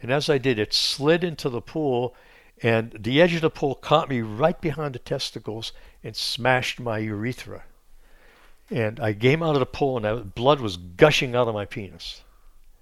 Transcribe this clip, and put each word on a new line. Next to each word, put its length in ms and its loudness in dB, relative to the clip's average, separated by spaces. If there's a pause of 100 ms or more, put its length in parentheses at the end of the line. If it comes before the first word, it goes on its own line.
And 100 -6
as 200 2
I 80 4
did, 200 2
it 140 0
slid 500 2
into 280 -4
the 100 -4
pool, 540 -2 (480)
and 360 2
the 220 2
edge 140 6
of 80 -2
the 80 2
pool 240 -4
caught 340 2
me 140 -2
right 360 0
behind 360 -6
the 40 -12
testicles 760 -8 (300)
and 140 -12
smashed 640 0
my 200 -4
urethra. 640 -6 (1080)
And 280 -2
I 140 0
came 300 4
out 140 2
of 40 2
the 60 2
pool, 320 -2
and 80 -2
I, 80 0
blood 460 2
was 180 -4
gushing 580 4
out 120 4
of 60 -2
my 120 -4
penis. 560 -12 (600)